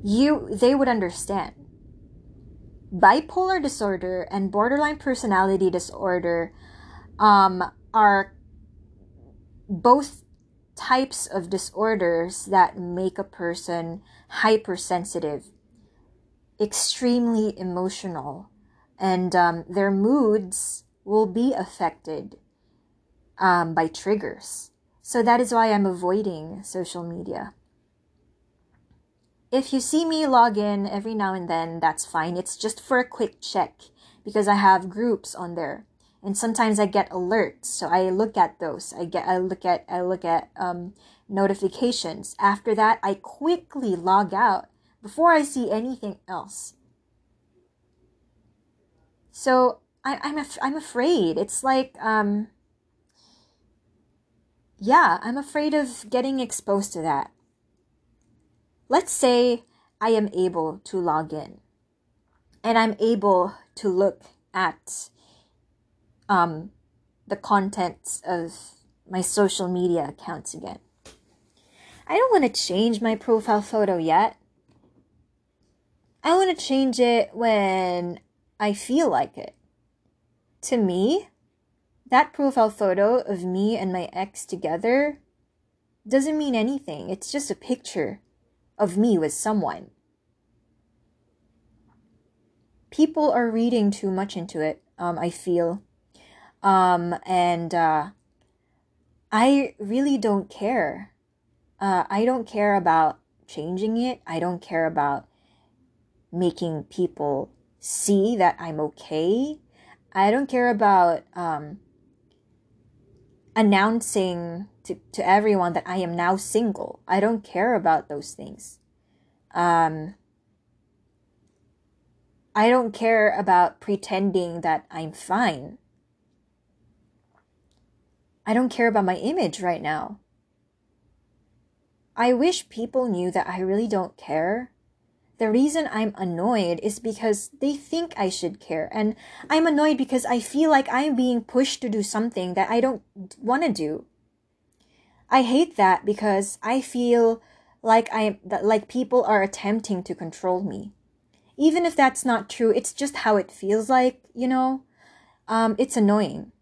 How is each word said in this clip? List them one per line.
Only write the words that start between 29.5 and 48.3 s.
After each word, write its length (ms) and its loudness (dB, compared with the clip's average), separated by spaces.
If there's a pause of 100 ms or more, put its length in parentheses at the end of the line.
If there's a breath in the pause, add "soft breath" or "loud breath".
If 200 -2
you 80 0
see 240 0
me 220 0
log 320 4
in 300 -2
every 260 -6
now 200 -2
and 160 -8
then, 300 -4
that's 260 0
fine. 320 -4
It's 200 -8
just 240 -6
for 180 0
a 80 0
quick 320 -6
check 420 -4 (440 soft breath)
because 220 0
I 80 4
have 340 4
groups 460 -4
on 200 -10
there. 300 -8 (380)
And 140 -6
sometimes 420 0
I 60 4
get 240 0
alerts, 560 -2
so 220 -8
I 220 2
look 280 -2
at 220 0
those. 380 -8
I 80 -6
get, 220 -4
I 100 2
look 280 -4
at, 240 0
I 120 -4
look 220 -2
at, 340 -2
um, 360 -6 (340 soft breath)
notifications. 1120 -2
After 340 0
that, 300 2
I 120 -2
quickly 800 -4
log 380 2
out 340 0 (340)
before 320 2
I 100 4
see 260 -4
anything 480 -6 (100)
else. 480 -12 (2500)